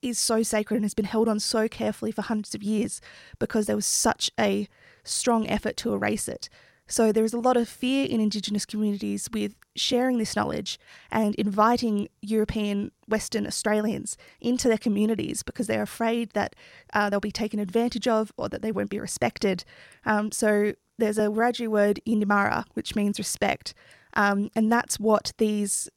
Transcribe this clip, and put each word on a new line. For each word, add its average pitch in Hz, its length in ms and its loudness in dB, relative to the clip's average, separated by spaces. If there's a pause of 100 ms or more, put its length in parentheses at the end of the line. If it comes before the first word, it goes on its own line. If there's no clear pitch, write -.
is 247 160 -4
so 226 240 2
sacred 214 360 0
and 214 80 0
has 202 80 -2
been 220 100 0
held 220 240 2
on 214 140 0
so 220 260 0
carefully 220 460 -4
for - 80 -4
hundreds 214 340 -4
of 208 80 -10
years 214 380 -2 (380)
because 214 260 0
there 214 100 0
was 208 100 -2
such - 540 0
a 202 300 0 (340)
strong 226 460 0
effort - 280 -2
to 226 160 -2
erase 208 360 -2
it. - 180 -10 (420)
So 220 220 4
there 220 140 4
is 220 80 -2
a 240 60 -2
lot 247 180 4
of 233 100 2
fear 269 380 0
in 226 160 0
Indigenous 208 440 -2
communities 208 680 -2
with 208 220 -4 (200)
sharing 247 440 2
this - 180 -2
knowledge - 420 -4 (320)
and 214 240 2
inviting 214 720 2 (140)
European 208 680 -2 (180)
Western 214 360 -2
Australians 214 680 -2 (240)
into 247 300 2
their 220 80 4
communities 214 680 0
because - 240 -6
they're 220 140 0
afraid 226 480 -2
that, - 260 -2 (380)
uh, 208 160 2
they'll 202 100 0
be 214 100 -4
taken 214 300 -4
advantage 226 480 0
of 220 300 2
or - 100 -4
that 196 140 -6
they 220 100 -4
won't 202 180 -2
be 208 120 -6
respected. - 640 -2 (400)
Um, 214 260 0
so 208 440 2 (220)
there's 214 200 0
a 214 100 2
Wiradjuri 226 400 0
word, 208 400 4
Yindyamarra, 208 560 2 (100)
which - 220 -6
means 202 240 0
respect. - 540 -2 (400)
Um, 202 420 2
and 220 160 4
that's - 260 0
what 214 420 2
these 208 580 0